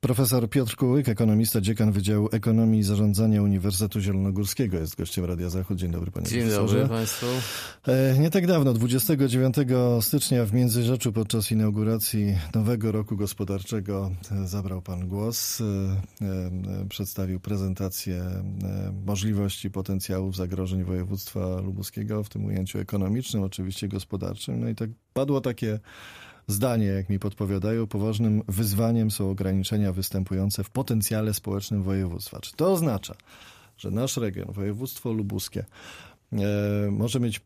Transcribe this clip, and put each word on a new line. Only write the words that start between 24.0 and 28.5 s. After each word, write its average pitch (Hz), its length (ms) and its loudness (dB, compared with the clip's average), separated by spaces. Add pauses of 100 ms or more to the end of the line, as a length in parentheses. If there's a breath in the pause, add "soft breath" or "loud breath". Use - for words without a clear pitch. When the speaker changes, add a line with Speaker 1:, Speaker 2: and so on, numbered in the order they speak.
Speaker 1:
No 117 100 -2
i 113 60 -4
tak 113 140 -6 (240)
padło 139 280 0
takie 110 380 -2 (680 loud breath)
zdanie, 113 360 2
jak 98 240 0
mi 98 100 0
podpowiadają: 104 680 -2
„Poważnym 107 600 0
wyzwaniem 110 640 2